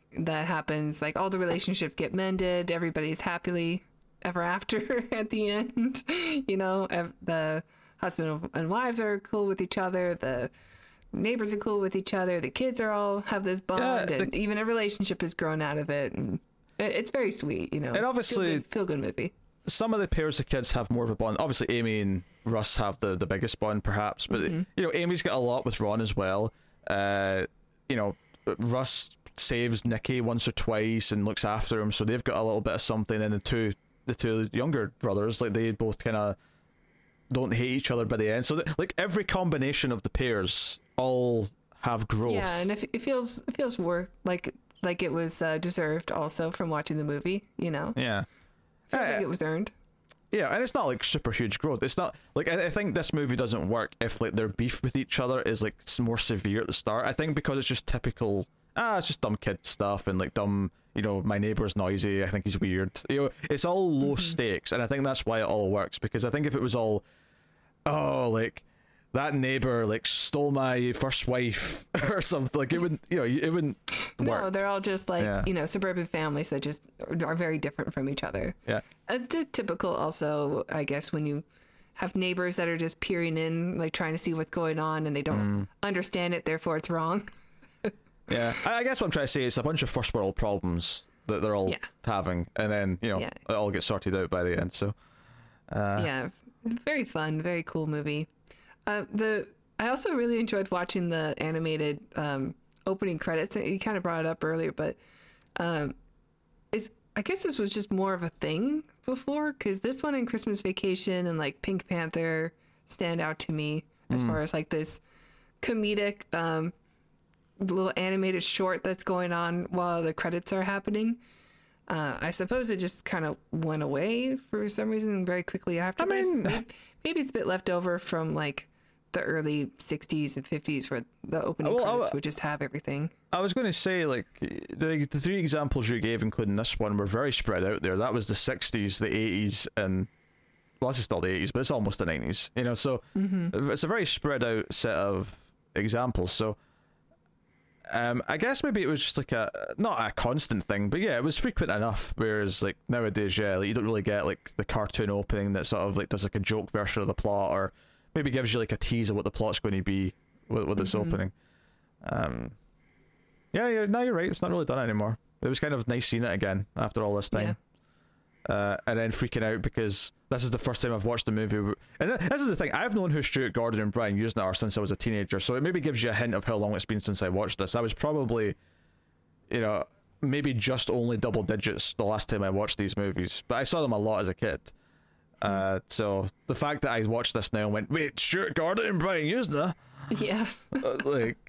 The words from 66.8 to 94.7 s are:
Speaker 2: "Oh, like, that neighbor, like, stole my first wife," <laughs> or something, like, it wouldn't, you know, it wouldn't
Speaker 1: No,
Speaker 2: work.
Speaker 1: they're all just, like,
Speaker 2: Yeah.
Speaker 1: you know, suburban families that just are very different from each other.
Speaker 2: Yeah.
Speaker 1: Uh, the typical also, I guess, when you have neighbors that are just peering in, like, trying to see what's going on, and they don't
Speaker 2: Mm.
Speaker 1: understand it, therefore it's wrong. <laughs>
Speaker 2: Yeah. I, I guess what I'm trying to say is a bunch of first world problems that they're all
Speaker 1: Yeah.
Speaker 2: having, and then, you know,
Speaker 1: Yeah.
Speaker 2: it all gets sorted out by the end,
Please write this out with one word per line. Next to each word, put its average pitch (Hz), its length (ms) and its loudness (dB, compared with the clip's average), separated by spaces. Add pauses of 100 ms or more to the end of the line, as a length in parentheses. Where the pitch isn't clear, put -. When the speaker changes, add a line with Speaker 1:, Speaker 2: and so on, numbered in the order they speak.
Speaker 2:
"Oh, 139 440 2
like, 113 320 -2 (520)
that 139 200 0
neighbor, 131 520 2
like, 107 180 0
stole - 460 2
my 127 420 2
first 131 340 0
wife," 123 680 0
<laughs> 147 160 0
or 196 100 0
something, 143 380 0
like, 139 160 0
it 170 80 0
wouldn't, 165 260 0
you 180 80 0
know, 143 80 2
it 131 260 2
wouldn't 165 280 0 (400)
Speaker 1:
No, - 120 2
Speaker 2:
work. 190 220 0
Speaker 1:
they're 196 140 0
all 196 160 0
just, 190 260 -2
like, 180 140 2
Speaker 2:
Yeah. 202 240 0
Speaker 1:
you 185 80 2
know, 156 100 0
suburban 185 400 -2
families 156 460 -2
that 139 100 0
just 147 220 -4 (420)
are 156 100 0
very 165 220 0
different 151 380 -4
from 135 160 -2
each 139 120 -4
other. - 320 -4 (120)
Speaker 2:
Yeah. 107 140 0 (280)
Speaker 1:
Uh, 247 100 0 (120)
the 330 160 0
typical 185 480 -2
also, 151 760 0
I 151 160 -2
guess, 143 280 -4
when 151 120 0
you 147 180 -2 (520)
have 180 200 -4
neighbors 180 420 0
that 170 120 0
are 170 80 0
just 165 240 -4
peering 170 380 0
in, 165 400 0
like, 170 160 -2
trying 160 180 -2
to 160 60 -2
see 170 160 -2
what's 160 160 -2
going 160 280 0
on, 156 280 0
and 147 100 -2
they 143 60 -2
don't 101 400 0
Speaker 2:
Mm. 98 60 -6 (140)
Speaker 1:
understand 180 520 0
it, 170 100 -4
therefore 160 320 0
it's 160 140 -4
wrong. 170 380 0 (540)
<laughs> 208 100 -2 (380)
Speaker 2:
Yeah. 117 220 2 (140)
I, 220 80 2
I 233 80 2
guess 254 180 0
what 208 60 4
I'm 165 40 2
trying 147 140 2
to 127 80 0
say 135 120 2
is 123 120 2
a 123 60 0
bunch 151 200 0
of 127 60 0
first - 240 0
world 98 240 2
problems 92 680 0 (240)
that 104 120 2
they're 104 140 2
all 95 160 2
Speaker 1:
Yeah. - 80 -2 (260)
Speaker 2:
having, 92 420 0 (100)
and 107 140 0
then, 98 300 0
you 113 80 -2
know, 95 120 0
Speaker 1:
Yeah. 90 100 -4 (180)
Speaker 2:
it 110 60 2
all 104 160 2
gets 92 160 0
sorted 95 280 0
out 92 140 2
by 90 140 2
the 87 180 2
end, 90 120 -2